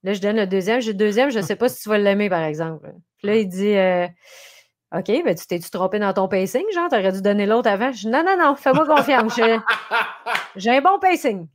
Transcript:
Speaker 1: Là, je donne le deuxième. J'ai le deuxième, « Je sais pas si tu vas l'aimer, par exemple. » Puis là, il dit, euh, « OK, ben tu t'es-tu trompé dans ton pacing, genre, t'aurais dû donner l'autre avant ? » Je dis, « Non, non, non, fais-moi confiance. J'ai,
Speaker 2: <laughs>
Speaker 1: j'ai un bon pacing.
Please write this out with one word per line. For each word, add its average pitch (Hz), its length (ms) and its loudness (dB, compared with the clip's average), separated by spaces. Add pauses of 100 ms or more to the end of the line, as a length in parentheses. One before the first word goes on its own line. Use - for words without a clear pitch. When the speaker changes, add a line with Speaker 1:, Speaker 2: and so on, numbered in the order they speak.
Speaker 1:
Là, 190 100 -2
je 196 80 -6
donne 208 140 0
le 214 100 2
deuxième. 196 360 0
J'ai 220 100 -4
le 196 80 -6
deuxième, « 214 320 2
Je 220 100 -2
sais 175 140 -4
pas 240 140 0
si - 120 -8
tu 208 80 -12
vas 214 80 2
l'aimer, 202 320 2
par 165 140 0
exemple. » 156 480 -6 (260)
Puis 202 100 -8
là, 208 100 2
il 208 100 0
dit, 196 280 -2
euh, « 180 300 2 (880)
OK, 165 100 -4 (180)
ben 214 120 0
tu - 120 -16
t'es-tu 175 220 -6
trompé 190 300 -2
dans 202 120 0
ton 190 160 0
pacing, 202 360 -2 (100)
genre, 349 160 -2
t'aurais 190 240 0
dû 190 80 -6
donner 202 240 0
l'autre 226 240 2
avant ? » 220 240 0
Je 214 80 -12
dis, « 214 80 -6
Non, 285 160 0
non, 381 120 2
non, 285 180 4
fais-moi 285 300 2
confiance. 269 500 2
J'ai, 226 220 2 (520)
Speaker 2:
<laughs> - 480 -8
Speaker 1:
j'ai 196 140 -2
un 269 100 4
bon 381 180 4
pacing. 247 560 0